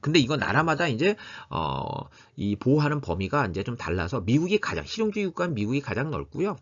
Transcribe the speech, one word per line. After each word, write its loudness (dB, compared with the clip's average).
근데 4
이거 4
나라마다 2
이제, 2
어, -2
이 -2
보호하는 2
범위가 0
이제 -2
좀 -4
달라서 -2
미국이 4
가장, -4
실용주의 -2
국가는 -2
미국이 0
가장 -2
넓고요. -4